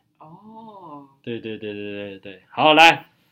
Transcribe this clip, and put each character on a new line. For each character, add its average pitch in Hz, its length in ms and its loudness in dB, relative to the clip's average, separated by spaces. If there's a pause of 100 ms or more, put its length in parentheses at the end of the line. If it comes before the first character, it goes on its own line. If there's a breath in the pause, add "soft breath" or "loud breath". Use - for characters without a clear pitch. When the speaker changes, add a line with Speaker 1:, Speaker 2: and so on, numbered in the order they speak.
(200)
Speaker 1:
哦。 190 880 -20 (160)
Speaker 2:
对， 117 160 -10
对， 107 180 -12
对， 104 160 -12
对， 104 200 -14
对， 101 260 -14
对。 95 300 -20
好， 151 240 2
来， 160 320 4 (260)